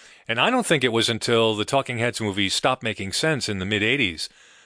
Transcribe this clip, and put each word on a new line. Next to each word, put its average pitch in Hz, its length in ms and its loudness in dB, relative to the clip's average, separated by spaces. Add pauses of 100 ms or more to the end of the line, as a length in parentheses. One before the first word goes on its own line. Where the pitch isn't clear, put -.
(280)
And 113 120 -2
I 180 120 4
don't 254 140 0
think 151 180 2
it 123 100 2
was 113 160 2
until 113 460 2
the 104 100 -2
Talking 131 320 -2
Heads 117 240 -2
movie 98 280 0
Stop - 340 0
Making 101 300 -6
Sense 151 360 -2
in 101 80 -4
the 92 80 -4
mid 101 160 0
eighties 107 480 0 (360)